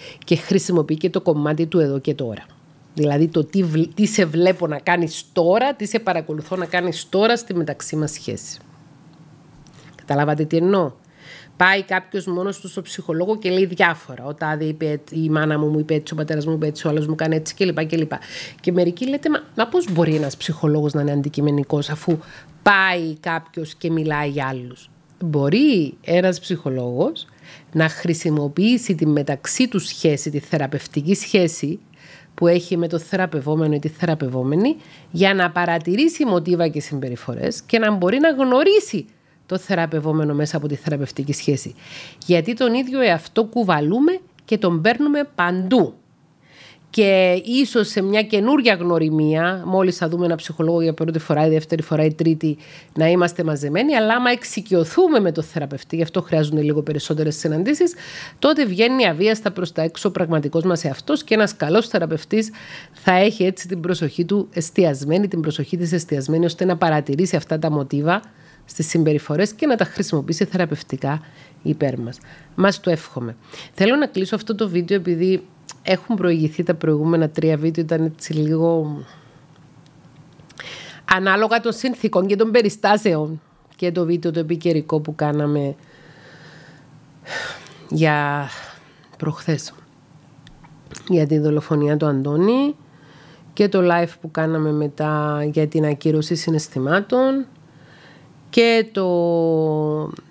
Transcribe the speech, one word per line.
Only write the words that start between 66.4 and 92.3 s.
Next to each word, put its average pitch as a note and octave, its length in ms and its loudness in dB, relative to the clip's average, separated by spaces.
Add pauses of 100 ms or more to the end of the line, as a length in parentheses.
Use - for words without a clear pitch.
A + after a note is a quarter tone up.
ώστε E3+ 200 -2
να F3+ 120 0
παρατηρήσει D#3 580 0
αυτά D#3 240 -2
τα D#3 120 0
μοτίβα D3 500 0 (440)
στις - 220 -6
συμπεριφορές D#3 640 0
και D#4 120 -4
να C4+ 100 2
τα G3+ 100 2
χρησιμοποιήσει D#3 600 -2
θεραπευτικά D#3 760 -4 (420)
υπέρ C#3+ 360 -2
μας. A#2+ 180 -10 (380)
Μας F#3+ 240 2
το - 100 -4
εύχομαι. A#2+ 460 -4 (380)
Θέλω A3 220 2
να D4 120 2
κλείσω F#3+ 280 -4
αυτό G#3+ 200 -4
το G#3 140 -2
βίντεο, F3 280 0
επειδή F3+ 460 0 (400)
έχουν F#3 320 0
προηγηθεί E3 480 0
τα E3+ 100 0
προηγούμενα D#3 560 2
τρία D#3 280 0
βίντεο, D#3+ 260 0
ήταν D#3+ 220 0
έτσι D#3+ 280 -6
λίγο D#3 640 0 (2250)
ανάλογα G3+ 440 2
των A3+ 140 -4
συνθήκων A3+ 540 -2
και G3+ 80 0
των A3 160 0
περιστάσεων. G3 880 2 (340)
Και F3+ 160 -2
το E3+ 140 0
βίντεο E3+ 260 0
το D#3+ 80 -2
επικαιρικό D#3+ 600 0
που D3+ 160 -6
κάναμε D3 600 0 (2250)
για D3 600 0 (680)
προχθές, D#3 560 -4 (1400)
για D#3+ 180 4
τη D3+ 120 2
δολοφονία D3+ 580 0
του D3+ 80 0
Αντώνη, E3+ 680 2 (800)